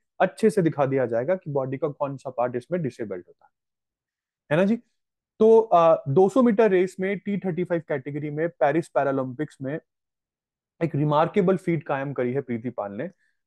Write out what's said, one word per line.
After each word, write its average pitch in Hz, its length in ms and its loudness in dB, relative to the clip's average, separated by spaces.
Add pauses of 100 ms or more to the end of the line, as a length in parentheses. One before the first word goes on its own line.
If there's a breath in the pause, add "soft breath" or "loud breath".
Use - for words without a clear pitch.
(200)
अच्छे 190 300 2
से 202 120 0
दिखा 156 240 0
दिया 135 200 0
जाएगा 120 300 -2
कि 185 160 -12
बॉडी 135 260 -4
का 160 100 -4
कौन 139 300 -8
सा 135 120 -12
पार्ट 123 260 -4
इसमें 165 260 -6
डिसेबल्ड 107 460 -8
होता - 180 -20
है, - 60 -20 (1000)
है 147 60 2
ना 190 80 2
जी। 226 140 -2 (600)
तो, 220 200 8
अ, 170 480 4
दो 180 220 4
सौ 262 120 2
मीटर 226 300 4
रेस 185 280 0
में 190 200 -4
टी 202 180 -6
थर्टी 180 260 -4
फ़ाइव 170 240 -4
कैटेगरी 147 420 -6
में 151 200 -4
पेरिस 156 380 0
पैरालंपिक्स 135 760 -4
में 139 180 -6 (1040)
एक 160 120 -4
रिमार्केबल 160 600 2
फीट 165 260 -4
कायम 139 300 -6
करी 123 200 -2
है 139 80 -2
प्रीति 123 280 -6
पाल 104 220 -8
ने, 135 200 -8 (360)